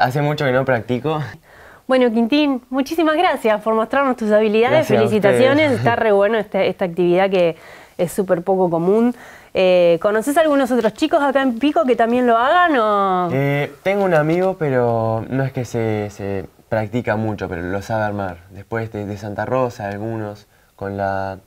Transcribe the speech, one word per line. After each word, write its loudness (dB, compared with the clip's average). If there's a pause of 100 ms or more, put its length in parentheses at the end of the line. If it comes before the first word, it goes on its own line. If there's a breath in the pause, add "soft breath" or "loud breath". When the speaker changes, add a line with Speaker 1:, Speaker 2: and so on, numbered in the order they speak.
Speaker 1:
hace 0
mucho -2
que 0
no 0
practico. -2 (680 loud breath)
Speaker 2:
Bueno, 2
Quintín, 0
muchísimas 0
gracias 0
por -2
mostrarnos 0
tus -2
habilidades. 2
Speaker 1:
Gracias 2
a 4
Speaker 2:
Felicitaciones, 4
Speaker 1:
ustedes. 0
Speaker 2:
está 2
re 2
bueno 2
este, -2
esta -4
actividad 2
que 2 (420 loud breath)
es -2
súper -2
poco 2
común. 2 (380 loud breath)
Eh, 4
¿conoces 0
algunos 2
otros 0
chicos 0
acá 0
en -2
Pico 2
que 2
también 2
lo 4
hagan 2
o? 0
Speaker 1:
Eh, -2 (120)
tengo 0
un 2
amigo, 0
pero 0
no -2
es -8
que -6
se, -4
se -8 (220)
practica -4
mucho, -4
pero -6
lo -6
sabe -4
armar. -6 (100)
Después -10
de, -8
de -8
Santa -8
Rosa, -4
algunos, -10 (280 soft breath)
con -8
la, -4